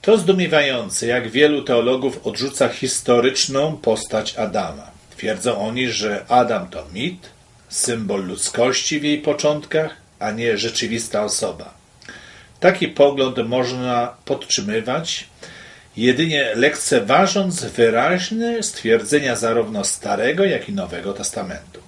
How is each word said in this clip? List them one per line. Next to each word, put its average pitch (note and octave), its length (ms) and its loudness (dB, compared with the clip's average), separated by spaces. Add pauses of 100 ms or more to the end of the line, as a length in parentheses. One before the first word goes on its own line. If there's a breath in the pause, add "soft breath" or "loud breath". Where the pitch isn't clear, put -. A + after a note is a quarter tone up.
To G#3+ 160 6
zdumiewające, D3 880 2
jak A#2+ 240 0
wielu D3 320 4
teologów B2+ 640 2
odrzuca B2+ 420 0
historyczną C3+ 1080 2
postać A2 600 -2
Adama. F#2+ 540 -4 (260)
Twierdzą A2 420 -2
oni, A#2 320 -2
że G#2 380 -4
Adam A2 400 2
to - 240 -12
mit, C#3+ 380 -8 (380)
symbol G#2 560 -2
ludzkości B2 760 0
w C#3+ 40 -8
jej D3 140 2
początkach, D3+ 760 0 (220)
a G#2+ 120 -4
nie A2+ 280 0
rzeczywista A2 680 -4
osoba. F#2 500 -6 (840 loud breath)
Taki F3+ 280 2
pogląd C3+ 500 2 (100)
można B2 680 -2 (100)
podtrzymywać, G3 1000 -4 (680 loud breath)
jedynie C3 580 2
lekceważąc D3 1120 2
wyraźne F3+ 1000 2
stwierdzenia D3 720 0
zarówno A2 480 0
Starego, A#2 600 0
jak D#3+ 240 -2
i G#2+ 40 -8
Nowego F#2 400 -6
Testamentu. - 760 -8